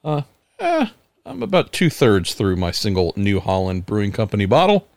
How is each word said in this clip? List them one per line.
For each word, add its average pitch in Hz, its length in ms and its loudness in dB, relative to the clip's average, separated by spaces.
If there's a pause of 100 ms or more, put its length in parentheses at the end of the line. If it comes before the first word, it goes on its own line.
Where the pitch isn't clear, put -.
Uh, 147 200 -4 (360)
eh, 339 280 0 (400)
I'm - 160 -10
about 185 300 0
two-thirds 113 600 2
through 95 240 0
my 87 140 -2
single 92 440 -2
New 101 260 0
Holland 92 440 -2
Brewing 104 280 -2
Company 101 340 -2
bottle. 185 500 2